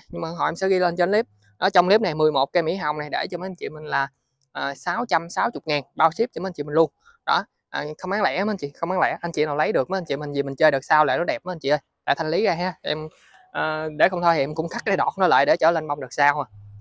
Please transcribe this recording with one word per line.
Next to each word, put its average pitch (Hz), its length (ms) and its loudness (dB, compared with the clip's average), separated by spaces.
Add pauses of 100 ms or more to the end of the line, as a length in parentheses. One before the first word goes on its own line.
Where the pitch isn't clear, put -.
Nhưng 170 120 -8
mà 165 80 -6
hồi 156 200 -2
em 165 60 -4
sẽ 190 120 -2
ghi 190 120 2
lên 175 160 2
trên 180 160 2
clip. 214 140 2 (340)
Đó, 196 100 2
trong 180 180 4
clip 214 140 6
này 170 140 -2
mười 156 160 4
một 139 220 0
cây 170 100 2
Mỹ 165 120 -2
Hồng 156 220 -4
này 151 120 -8
để 139 180 -4
cho 185 100 -8
mấy 180 100 -8
anh 185 80 -10
chị 139 140 -10
mình 151 160 -12
là, 139 220 -2 (440)
ờ, 139 220 -6
sáu 185 320 -4
trăm 170 240 0
sáu 208 240 -2
mươi - 120 -10
ngàn 147 180 -2 (120)
bao 165 160 4
ship - 220 -2
cho 170 80 -8
mấy 190 60 -4
anh 180 60 -6
chị 147 100 -8
mình 147 100 -6
luôn. 160 180 4 (340)
Đó, 165 200 0 (240)
à, 143 160 -6 (120)
không 180 140 -8
bán 208 100 -2
lẻ 156 220 0
mấy 214 80 -2
anh 196 60 -4
chị, 143 180 -8
không 165 140 -6
bán 185 100 -2
lẻ. 135 220 0
Anh 175 100 -4
chị 151 140 0
nào 147 100 -2
lấy 165 160 0
được 139 180 0
mấy 190 80 -2
anh 175 80 -6
chị 139 100 -4
mình 147 180 -6
gì 139 100 0
mình 139 120 -6
chơi 156 160 4
đợt 139 120 -2
sau 156 220 4
lại 131 120 0
nó 165 60 -2
đẹp 131 220 -4
mấy 180 80 -6
anh 165 60 -10
chị 135 100 -4
ơi. 143 100 2 (260)
Tại 139 100 2
thanh 156 140 -2
lý 180 140 0
ra 190 100 2
ha. 175 280 -4
Em, 156 260 -6 (440)
ờ, 156 460 -4
để 165 120 6
không 180 120 -4
thôi 170 140 4
thì 143 80 2
em 151 120 -4
cũng 165 140 -4
cắt - 160 -8
cái - 120 2
đọt 139 200 0
nó 185 100 2
lại 139 180 4
để 147 120 4
trở 165 140 4
lên 156 160 -4
bông 147 140 -6
đợt 131 120 -12
sau 143 280 2
à. 127 60 -6 (340)